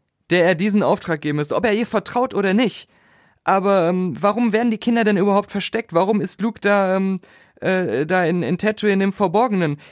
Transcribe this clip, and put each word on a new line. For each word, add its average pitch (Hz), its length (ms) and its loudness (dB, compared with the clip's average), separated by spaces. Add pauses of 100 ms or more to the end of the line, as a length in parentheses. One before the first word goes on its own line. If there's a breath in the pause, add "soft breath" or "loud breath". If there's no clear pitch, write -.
(300)
der 175 140 4
er 180 120 4
diesen 202 260 0
Auftrag 160 380 0
geben 151 160 -4
müsste, 147 180 -2
ob 190 100 0
er 214 100 2
ihr 226 120 0
vertraut - 480 -4
oder 196 200 0
nicht. 233 340 -2 (560 soft breath)
Aber, 190 440 2
ähm, 180 320 -2
warum 208 320 0
werden 226 200 0
die 214 60 -4
Kinder 233 260 0
denn 208 120 2
überhaupt 202 360 0
versteckt? 214 420 -6
Warum 190 260 2
ist - 200 -6
Luke 220 200 -4
da, 196 360 2
ähm, 190 240 -2 (400 soft breath)
äh, 156 460 0
da 180 180 0
in, 170 180 0
in 143 160 0
Tatooine 208 460 0
im 196 80 0
Verborgenen? 190 640 0 (140 loud breath)